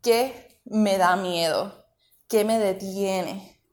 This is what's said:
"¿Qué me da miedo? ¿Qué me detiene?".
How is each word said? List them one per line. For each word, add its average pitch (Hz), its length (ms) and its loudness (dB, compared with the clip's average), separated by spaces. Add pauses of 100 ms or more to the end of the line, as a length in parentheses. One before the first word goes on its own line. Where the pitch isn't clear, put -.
"¿Qué 247 640 0
me 202 320 0
da 180 180 4
miedo? 175 720 -2 (420)
¿Qué 214 180 2
me 226 120 0
detiene?". 190 1040 -4 (120)